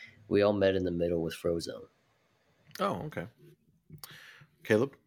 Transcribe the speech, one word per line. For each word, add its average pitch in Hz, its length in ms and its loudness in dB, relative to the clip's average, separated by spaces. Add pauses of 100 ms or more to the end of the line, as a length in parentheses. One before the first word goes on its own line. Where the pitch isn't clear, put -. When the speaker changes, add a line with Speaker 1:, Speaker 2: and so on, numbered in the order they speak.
(300)
Speaker 1:
we 98 140 4
all 104 100 4
met 98 220 4
in 92 100 0
the 90 60 0
middle 85 320 0
with 82 120 -4
Frozone. - 520 -4 (920)
Speaker 2:
Oh, 190 280 -2
okay. 101 200 -8 (1400)
Caleb? 113 320 2 (120)